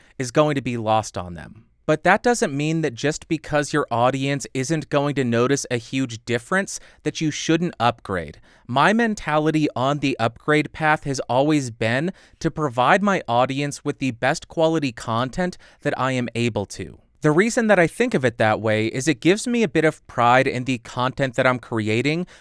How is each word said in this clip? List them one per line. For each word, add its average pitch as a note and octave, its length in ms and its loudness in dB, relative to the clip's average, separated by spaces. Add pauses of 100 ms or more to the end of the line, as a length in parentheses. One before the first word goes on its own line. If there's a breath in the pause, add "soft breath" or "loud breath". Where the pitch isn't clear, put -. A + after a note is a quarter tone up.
(180 soft breath)
is B2 140 -6
going D3+ 240 2
to C3+ 60 -2
be A#2+ 140 -4
lost A2 400 0
on F2+ 180 -8
them. - 320 -18 (200)
But - 180 0
that F#3+ 180 4
doesn't A3+ 340 0
mean D#3+ 260 0
that C#3 120 -2
just C#3 320 -4
because D3 460 -4
your D3 180 0
audience C3+ 640 0
isn't C3+ 360 -4
going C#3+ 260 0
to C#3 80 0
notice B2 480 2
a B2 40 0
huge A#2+ 480 -6
difference F#3 540 -4 (240 soft breath)
that - 180 -6
you D#3 120 0
shouldn't E3 480 0
upgrade. G2 600 -4 (280 soft breath)
My C#3+ 240 2
mentality D#3 840 0
on C3+ 240 0
the C3+ 220 -2
upgrade D3 520 0
path D#3 300 0
has C#3 180 -4
always C3+ 520 0
been B2 400 -2 (260 soft breath)
to E3 100 -2
provide D3 540 2
my G3 240 0
audience C3+ 580 0
with C#3+ 140 -4
the C3 140 -2
best C3 340 -2
quality D#3+ 460 0
content B2+ 680 -4 (220 soft breath)
that - 180 -4
I C3 140 0
am B2 240 -2
able A2 300 0
to. - 340 -14 (220)
The D3+ 100 4
reason A3 340 2
that G3+ 120 6
I E3+ 80 6
think A#3 280 -2
of C#3 100 0
it A#2 140 0
that G#2+ 240 2
way A2 240 2
is B2+ 200 -4
it D3+ 140 0
gives F#3+ 260 2
me A#3+ 160 0
a G3 60 2
bit D#3 160 0
of - 220 0
pride B2+ 400 4
in B2 180 -2
the B2+ 140 -2
content B2+ 560 -4
that C3 120 2
I'm B2+ 120 2
creating, A#2+ 680 -2 (140 loud breath)